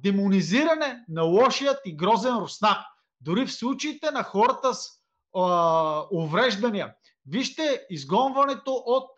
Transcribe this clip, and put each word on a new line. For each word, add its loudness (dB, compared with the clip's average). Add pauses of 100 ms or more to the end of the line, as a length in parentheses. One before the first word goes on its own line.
демонизиране 2
на -2
лошият 2
и -10
грозен 2
руснак. 0 (440)
Дори -2
в -10
случаите -4
на -4
хората 2
с, -10 (460)
а, 2
увреждания. 0 (320)
Вижте -4
изгонването 0
от, 0